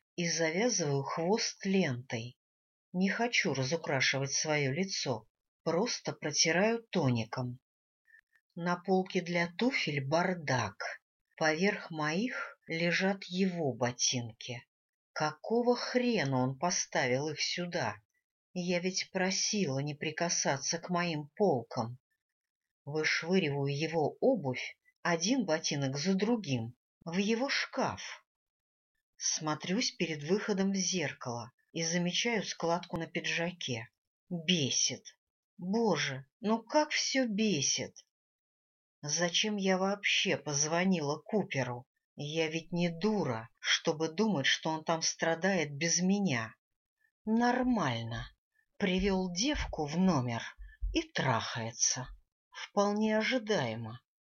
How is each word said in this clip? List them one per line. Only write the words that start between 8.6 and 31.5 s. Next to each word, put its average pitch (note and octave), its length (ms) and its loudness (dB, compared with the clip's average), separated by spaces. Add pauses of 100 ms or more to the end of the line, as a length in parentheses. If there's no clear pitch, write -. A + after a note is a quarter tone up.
полке F#3 440 2
для F3 380 0
туфель D#3+ 440 0
бардак. C#3+ 800 0 (540)
Поверх D#3+ 540 0
моих E3 760 -2
лежат F3 580 0
его F3 500 0
ботинки. A#2+ 920 -4 (520)
Какого A#3 560 0
хрена F#3+ 680 0
он C3 160 -2
поставил D3 720 0
их D3 100 -6
сюда? E3+ 560 -4 (560)
Я F3 280 0
ведь F#3 320 -4
просила F#3 680 0
не D3 160 -4
прикасаться D#3 840 -2
к E3+ 140 -8
моим E3+ 460 -2
полкам. B2 640 0 (840)
Вышвыриваю D3+ 880 0
его D#3 460 0
обувь, D3+ 560 0 (240)
один F#3 460 0
ботинок D3 500 0
за E3 160 0
другим, F#3 640 0 (300)
в E3 100 -4
его A3+ 320 0
шкаф. - 540 -2 (1120)
Смотрюсь D#3 760 -2
перед D#3+ 300 -4
выходом G3 500 0
в G3 40 0
зеркало C#3 720 -4 (220)